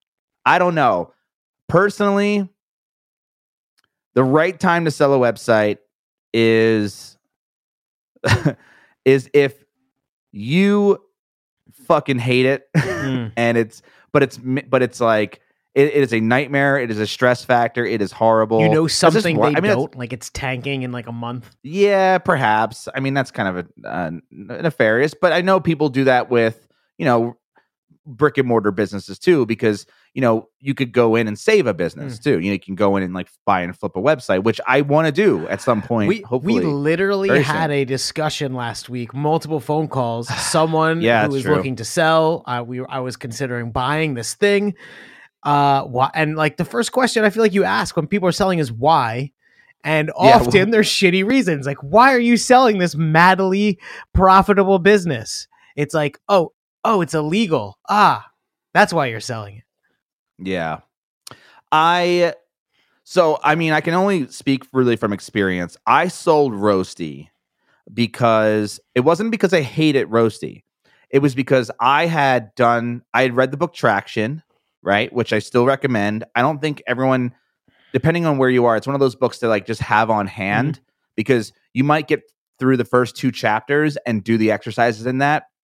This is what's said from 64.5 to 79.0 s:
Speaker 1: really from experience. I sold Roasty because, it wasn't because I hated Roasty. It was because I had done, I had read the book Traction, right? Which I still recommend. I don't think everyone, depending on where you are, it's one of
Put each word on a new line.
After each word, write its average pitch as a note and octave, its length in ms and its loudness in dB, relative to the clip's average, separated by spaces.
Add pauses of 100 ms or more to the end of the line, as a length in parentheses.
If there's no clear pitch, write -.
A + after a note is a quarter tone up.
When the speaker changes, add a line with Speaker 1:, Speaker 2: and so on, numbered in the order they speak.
Speaker 1:
really B2 240 2
from G#2+ 160 -2
experience. F#2 640 -4 (100)
I C#3+ 220 4
sold D3+ 440 2
Roasty F#2 800 -4 (640)
because, A2 880 0 (140)
it B2+ 60 0
wasn't E3+ 300 0
because G3 220 -2
I E3+ 100 2
hated C#3 460 0
Roasty. A2 540 -2 (480)
It C#3 100 4
was C#3 140 0
because B2+ 360 -2 (100)
I C#3 260 2
had C3+ 480 0
done, A#2+ 480 0 (100)
I A#2+ 100 2
had B2 140 0
read C3 140 2
the C#3+ 60 -8
book D#3+ 180 -4
Traction, A2+ 680 -2 (400)
right? G2+ 300 0
Which A#2 200 -4
I A2 60 0
still A#2+ 280 -4
recommend. A2+ 580 -2 (100)
I A#2+ 80 0
don't C#3+ 180 -2
think D3 260 -6
everyone, B2+ 480 -2 (580)
depending D#3+ 340 0
on C#3+ 120 0
where B2+ 120 2
you B2 140 2
are, A2+ 120 2
it's G#2 100 -6
one C#3 80 -4
of C#3 60 -2